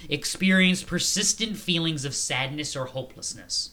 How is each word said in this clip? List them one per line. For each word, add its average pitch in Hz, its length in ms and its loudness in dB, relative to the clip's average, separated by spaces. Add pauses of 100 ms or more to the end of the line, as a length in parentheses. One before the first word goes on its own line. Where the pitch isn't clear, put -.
(100)
experienced 185 760 4
persistent 202 680 0
feelings 165 480 0
of 139 100 -4
sadness 135 600 -4
or 131 80 -4
hopelessness. - 880 -8